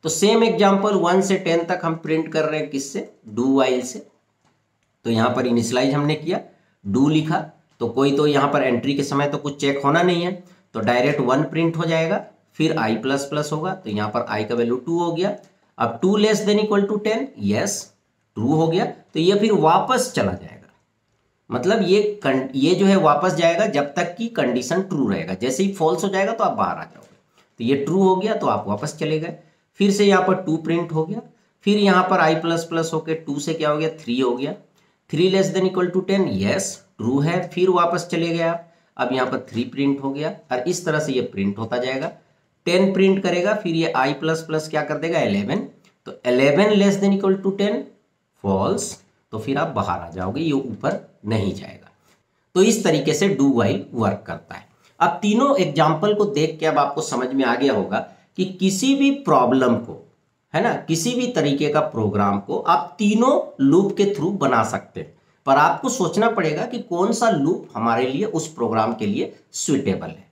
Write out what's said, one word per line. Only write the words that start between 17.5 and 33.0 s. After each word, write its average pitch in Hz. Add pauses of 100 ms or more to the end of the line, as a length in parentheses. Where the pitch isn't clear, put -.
true 123
हो 160
गया, 175
तो -
ये 185
फिर 214
वापस 190
चला 98
जाएगा, - (760)
मतलब 196
ये 190 (220)
कं-, 131
ये 143
जो 196
है 196
वापस 156
जाएगा 170
जब 208
तक -
कि 226
condition 127
true 139
रहेगा। 87
जैसे 131
ही 196
false 160
हो 196
जाएगा 190
तो 220
आप 135
बाहर 92
आ 78
जाओगे। - (440)
तो 120
ये 131
true 147
हो 190
गया 214
तो 147
आप 107
वापस 123
चले 156
गए। 165 (420)
फिर 202
से 202
यहाँ 185
पर 185
two 156
print 165
हो 160
गया, 202 (440)
फिर 208
यहाँ 185
पर 180
I 160
plus 165
plus 165
होके 160